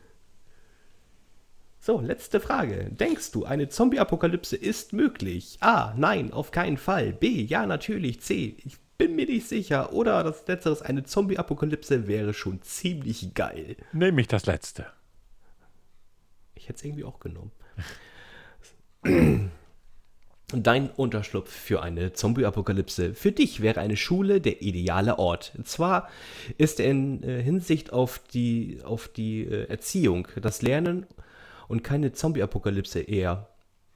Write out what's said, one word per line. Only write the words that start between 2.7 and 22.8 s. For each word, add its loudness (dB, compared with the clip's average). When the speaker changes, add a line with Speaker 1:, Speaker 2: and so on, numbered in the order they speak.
Speaker 1:
Denkst -2
du, -2
eine -2
Zombie-Apokalypse 2
ist -4
möglich? -2
A, 4
nein, 2
auf -6
keinen 0
Fall. 0
B, 0
ja, 0
natürlich. -2
C, -2
ich -16
bin 4
mir 2
nicht -2
sicher. 0
Oder 4
das -4
Letzte, 0
eine -2
Zombie-Apokalypse 0
wäre 0
schon -6
ziemlich -6
geil. -6
Speaker 2:
Nehme 4
ich 2
das 2
Letzte. -2
Speaker 1:
Ich -16
hätt's -14
irgendwie -8
auch -14
genommen. -12
<clears throat> 6
Dein 4
Unterschlupf -2
für -2
eine -4
Zombie-Apokalypse. 0